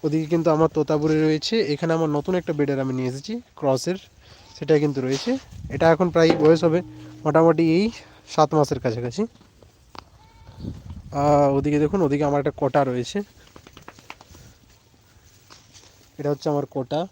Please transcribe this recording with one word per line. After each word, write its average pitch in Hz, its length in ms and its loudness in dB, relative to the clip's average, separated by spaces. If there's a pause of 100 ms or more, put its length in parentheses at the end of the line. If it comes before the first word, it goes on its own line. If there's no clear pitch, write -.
ওদিকে 156 220 -2
কিন্তু 165 260 0
আমার 160 180 4
তোতাপুরি 156 520 0
রয়েছে। 156 400 0 (120)
এখানে 165 200 -2
আমার 160 160 0
নতুন 147 260 -2
একটা 170 180 -4
ব্রিডার 143 260 -2
আমি 131 140 -4
নিয়ে 127 160 -4
এসেছি 214 320 -10 (140)
ক্রসের, 143 400 -2 (640)
সেটা 151 200 4
কিন্তু 143 220 0
রয়েছে। 135 360 -2 (320)
এটা 160 220 2
এখন 175 180 2
প্রায় 165 260 4
বয়স 156 280 4
হবে 170 180 2 (440)
মোটামুটি 160 380 4
এই 180 280 2 (380)
সাত 151 240 2
মাসের 147 260 2
কাছাকাছি। 120 460 -4 (1900)
আহ, 143 440 4
ওদিকে 147 240 0
দেখুন, 156 220 0
ওদিকে 143 220 0
আমার 143 160 0
একটা 143 120 -2
কোটা 143 320 0
রয়েছে। 127 380 -4 (3000)
এটা 147 120 -4
হচ্ছে 147 200 -2
আমার 143 160 -2
কোটা। 147 460 -6